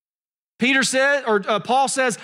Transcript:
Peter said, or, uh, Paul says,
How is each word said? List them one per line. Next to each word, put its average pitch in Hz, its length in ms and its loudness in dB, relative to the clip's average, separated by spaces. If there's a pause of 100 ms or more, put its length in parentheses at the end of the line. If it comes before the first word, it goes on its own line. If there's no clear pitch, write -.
(580)
Peter 269 260 2
said, 269 420 0
or, 214 220 0
uh, 214 120 0
Paul 254 280 0
says, 254 360 -2